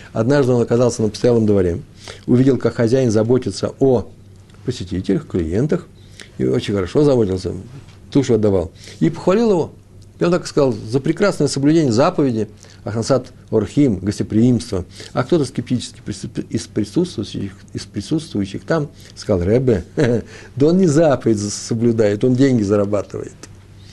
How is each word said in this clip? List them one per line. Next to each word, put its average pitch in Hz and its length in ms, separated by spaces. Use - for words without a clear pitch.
Однажды 127 400
он 120 80
оказался 120 400
на 107 80
постоялом 117 360
дворе, 95 360
увидел, 127 300
как - 180
хозяин 123 340
заботится 110 680
о 127 280
посетителях, 123 640
клиентах, 98 600
и 127 80
очень 127 280
хорошо 101 300
заботился, 95 480
душу 127 240
отдавал. 98 360
И 160 100
похвалил 208 420
его. 156 200
И - 40
он 175 80
так - 140
и - 20
сказал: 139 240
«За 110 280
прекрасное 160 480
соблюдение 143 440
заповеди, 131 560
Ахнасат 117 440
Орхим, 110 460
гостеприимство». 101 880
А 127 100
кто-то 151 220
скептически - 600
прису-, - 240
из - 180
присутствующих, 107 840
из - 120
присутствующих 104 760
там 156 260
сказал: 95 260
«Ребе, 107 420
<laughs> 120 280
да 135 120
он 175 100
не 190 100
заповедь 139 500
за-, 101 120
соблюдает, 110 720
он 127 120
деньги 127 280
зарабатывает». 101 720